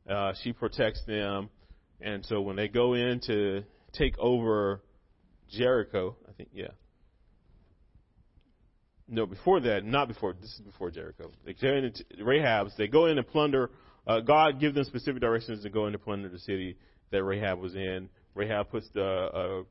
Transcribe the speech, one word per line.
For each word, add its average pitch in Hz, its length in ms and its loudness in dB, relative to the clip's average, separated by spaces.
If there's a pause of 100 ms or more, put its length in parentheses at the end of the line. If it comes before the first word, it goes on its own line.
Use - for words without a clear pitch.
Uh, 98 240 -2 (100)
she 120 100 -4
protects 110 540 -2
them. 101 440 -2 (500)
And 101 260 -6
so 107 140 -2
when 98 160 -4
they 104 120 0
go 120 260 4
in 123 320 0
to 101 380 0 (280)
take - 260 0
over 107 640 2 (720)
Jericho, 107 640 0 (120)
I - 40 -20
think, - 200 -18
yeah. 92 160 -10 (2500)
No, 113 180 -2
before 165 340 2
that, 104 240 2
not 131 240 2
before, 101 320 -4
this 107 140 -18
is - 60 -20
before 98 300 -10
Jericho. 82 420 -14 (120)
They 95 100 -12
go 135 200 0
into 131 300 -4 (180)
Rahab's, 113 560 2
they 107 80 2
go 156 200 6
in 156 120 2
and - 80 -2
plunder, 139 440 2 (360)
uh, 113 140 4
God 147 400 6
gives 147 160 2
them 139 80 2
specific 127 360 -6
directions 113 440 0
to 104 60 -8
go 107 160 0
in 104 80 -4
and 98 80 -6
plunder 101 260 -6
the 90 100 -14
city 92 380 -6 (340)
that 98 140 2
Rahab 98 340 0
was 90 160 -8
in. 92 340 -4 (260)
Rahab 104 360 -2
puts 110 240 -6
the, 101 80 0
uh, 92 680 -2